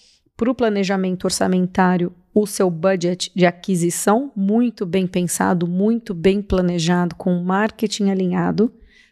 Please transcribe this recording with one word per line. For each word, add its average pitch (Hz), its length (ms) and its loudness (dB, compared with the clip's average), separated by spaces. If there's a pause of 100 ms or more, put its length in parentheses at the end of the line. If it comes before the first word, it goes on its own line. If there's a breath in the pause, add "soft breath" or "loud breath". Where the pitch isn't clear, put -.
(360 soft breath)
Pro 240 200 0
planejamento 190 680 0
orçamentário, 185 840 2 (220)
o 208 140 2
seu 190 240 0
budget 175 640 -2
de 175 100 4
aquisição, 185 920 0
muito 220 480 0
bem 185 220 0
pensado, 180 640 0
muito 208 480 -2
bem 190 260 2
planejado, 175 720 0
com 180 240 -2
o 175 80 -4
marketing 202 640 -2
alinhado. 180 640 0 (380 soft breath)